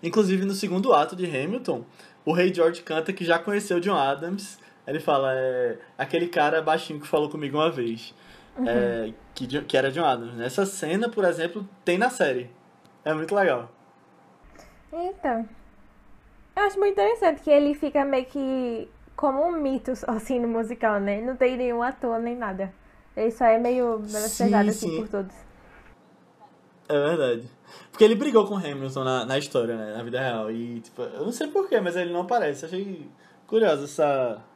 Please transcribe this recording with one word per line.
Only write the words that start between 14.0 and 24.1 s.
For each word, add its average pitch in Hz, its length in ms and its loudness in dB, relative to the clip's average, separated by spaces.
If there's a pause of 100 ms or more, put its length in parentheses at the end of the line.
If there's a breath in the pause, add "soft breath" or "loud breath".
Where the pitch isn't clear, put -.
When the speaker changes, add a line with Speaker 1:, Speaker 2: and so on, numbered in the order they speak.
Speaker 2:
Então, 302 560 -4 (1040)
eu 392 100 2
acho 392 140 0
muito 403 140 4
interessante 392 500 2
que 311 80 0
ele 285 240 6
fica 285 300 0
meio 262 220 0
que 262 640 -4 (280)
como 277 260 2
um 349 100 2
mito, 269 400 -2 (140)
assim, 226 320 -2
no 240 100 0
musical, 226 520 0
né? 202 220 -2
Não 254 140 -4
tem 254 200 2
nenhum 240 260 -2
ator 247 380 -2
nem 233 160 -4
nada. 190 360 -6 (440 soft breath)
Ele 220 140 2
só 226 160 -2
é 226 120 6
meio, 240 420 0
meio 208 80 -10 (200)